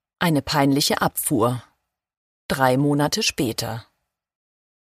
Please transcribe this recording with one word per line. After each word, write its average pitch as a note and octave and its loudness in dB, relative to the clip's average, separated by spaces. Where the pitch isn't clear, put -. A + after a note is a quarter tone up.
Eine D#3+ 2
peinliche C#3+ 0
Abfuhr. B2 0
Drei C3 2
Monate D3 0
später. A#2 -4